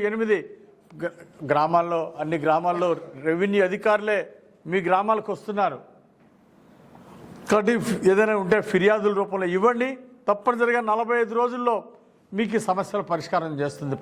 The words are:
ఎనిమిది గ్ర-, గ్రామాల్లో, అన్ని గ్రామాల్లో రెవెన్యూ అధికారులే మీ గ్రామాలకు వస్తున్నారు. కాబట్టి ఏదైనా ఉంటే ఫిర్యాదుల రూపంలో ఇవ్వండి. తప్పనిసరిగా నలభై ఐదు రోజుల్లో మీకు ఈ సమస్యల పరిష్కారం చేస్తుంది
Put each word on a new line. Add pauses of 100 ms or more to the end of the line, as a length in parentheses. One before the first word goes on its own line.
ఎనిమిది (640)
గ్ర-, (340)
గ్రామాల్లో, (180)
అన్ని
గ్రామాల్లో (400)
రెవెన్యూ
అధికారులే (460)
మీ
గ్రామాలకు
వస్తున్నారు. (1700)
కాబట్టి (380)
ఏదైనా
ఉంటే (120)
ఫిర్యాదుల
రూపంలో (100)
ఇవ్వండి. (400)
తప్పనిసరిగా (100)
నలభై
ఐదు
రోజుల్లో (580)
మీకు
ఈ
సమస్యల
పరిష్కారం
చేస్తుంది